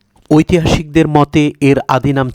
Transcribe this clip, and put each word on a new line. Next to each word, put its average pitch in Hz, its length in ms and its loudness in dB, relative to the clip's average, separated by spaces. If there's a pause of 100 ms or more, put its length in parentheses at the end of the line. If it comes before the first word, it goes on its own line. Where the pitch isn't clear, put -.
(300)
ঐতিহাসিকদের 156 800 0
মতে 147 340 0 (180)
এর 139 180 2 (100)
আদি 135 240 -2
নাম 135 220 -2